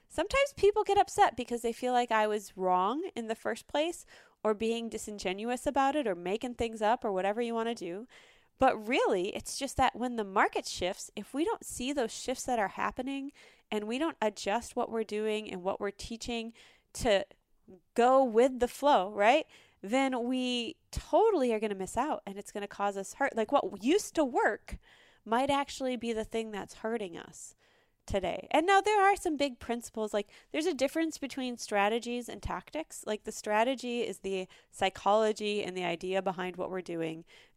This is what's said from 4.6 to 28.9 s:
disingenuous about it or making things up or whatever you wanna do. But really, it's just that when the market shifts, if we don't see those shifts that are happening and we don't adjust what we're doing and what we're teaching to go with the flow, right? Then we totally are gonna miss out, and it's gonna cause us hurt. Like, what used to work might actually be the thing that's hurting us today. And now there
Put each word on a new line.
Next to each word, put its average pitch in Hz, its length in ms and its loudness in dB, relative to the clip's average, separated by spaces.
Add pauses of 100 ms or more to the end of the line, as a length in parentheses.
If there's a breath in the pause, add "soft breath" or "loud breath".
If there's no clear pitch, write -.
disingenuous 214 760 -4
about 277 300 2
it 294 100 0
or 196 80 0
making 196 400 -4
things 226 260 -4
up 220 240 2
or 226 60 0
whatever 196 320 0
you 233 120 -2
wanna 226 200 -2
do. 196 320 -8 (520 loud breath)
But 220 300 4
really, 240 480 2
it's - 220 -8
just - 180 -6
that 254 180 4
when 240 220 -4
the 220 80 -2
market 220 420 0
shifts, - 480 -6
if 208 200 -12
we 285 100 0
don't 427 180 -2
see 247 300 -6
those 277 180 -2
shifts - 340 -6
that 247 140 0
are 196 100 2
happening 269 640 -6 (380 loud breath)
and 208 140 -2
we 226 140 -2
don't 320 240 -2
adjust 214 520 -2
what 247 160 -2
we're 226 140 -2
doing 214 460 -4
and 185 120 -10
what 190 160 -2
we're 202 120 -4
teaching 233 640 -8 (400 soft breath)
to 208 320 2 (680)
go 262 300 6
with 240 360 4
the 240 80 2
flow, 240 420 4
right? 214 360 4 (360 soft breath)
Then 254 440 0
we 247 500 -2 (140)
totally 320 600 2
are 214 80 0
gonna 214 140 -2
miss 190 240 -4
out, 277 280 -2
and 196 120 -10
it's - 120 -16
gonna 202 160 -6
cause 202 300 -2
us 196 180 -8
hurt. 269 220 -2
Like, 220 160 0
what 202 320 0
used 339 300 2
to 311 100 4
work 277 540 0 (480 soft breath)
might 247 240 2
actually 269 460 -2
be 233 180 -4
the 214 100 -2
thing 220 260 -4
that's 196 260 -10
hurting 220 420 -4
us - 380 -18 (500 soft breath)
today. 185 460 -2
And 311 120 6
now 392 160 6
there 415 220 4